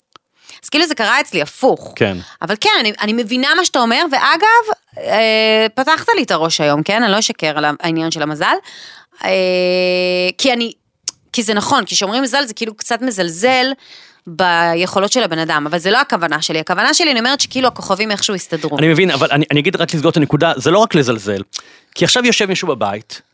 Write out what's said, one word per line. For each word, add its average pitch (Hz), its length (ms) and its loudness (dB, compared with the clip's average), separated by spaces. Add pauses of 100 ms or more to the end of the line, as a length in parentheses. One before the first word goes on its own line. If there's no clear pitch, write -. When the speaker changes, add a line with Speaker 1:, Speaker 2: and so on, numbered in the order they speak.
(640)
Speaker 1:
אז - 40 -2
כאילו 320 180 0
זה 302 80 -4
קרה 233 260 2
אצלי 185 220 -2
הפוך. - 540 0
Speaker 2:
כן. 98 200 0 (260)
Speaker 1:
אבל 170 180 -2
כן, 415 100 2 (100)
אני, 214 200 0
אני 214 120 -2
מבינה 247 440 -2
מה 359 80 2
שאתה 311 160 0
אומר, 240 320 2
ואגב, 415 640 2 (200)
אה, 220 760 2
פתחת 302 320 0 (100)
לי 330 60 0
את 214 80 -4
הראש 160 300 0
היום, 147 220 2
כן? 208 200 0
אני 208 100 2
לא 202 60 2
אשקר 156 400 -2
על 151 60 0 (160)
העניין 165 300 -2
של 160 120 -4
המזל. 156 320 0 (720)
אה, 190 60 0 (1080)
כי 262 140 2
אני, 233 200 -2 (600)
כי 240 100 -2
זה 214 120 0
נכון, 208 300 0
כי - 100 -8
כשאומרים 208 280 -2
מזל, 277 240 -2
זה 214 80 -10
כאילו 220 220 -8
קצת 226 260 -4
מזלזל 240 640 0 (600)
ביכולות 175 840 0
של 247 100 2
הבן 165 160 -2
אדם, 160 280 0
אבל 165 120 -2
זה 175 120 0
לא 233 100 4
הכוונה 170 420 -2
שלי. 160 160 -2
הכוונה 196 360 0
שלי, 320 160 2
אני 247 100 0
אומרת 262 200 0
שכאילו 254 280 0
הכוכבים 208 420 -2
איכשהו 202 240 -2
הסתדרו. 156 440 -4
Speaker 2:
אני 156 100 4
מבין, 170 220 4
אבל 135 200 0
אני, 143 200 2
אני 147 100 2
אגיד 175 160 -2
רק 165 180 -2
לסגור 160 160 2
את - 60 0
הנקודה, 151 400 2
זה 135 140 0
לא 185 80 4
רק 220 160 2
לזלזל. 107 480 0 (520)
כי - 100 0
עכשיו 247 220 2
יושב 220 200 2
מישהו 185 220 -4
בבית, 107 540 -4 (120)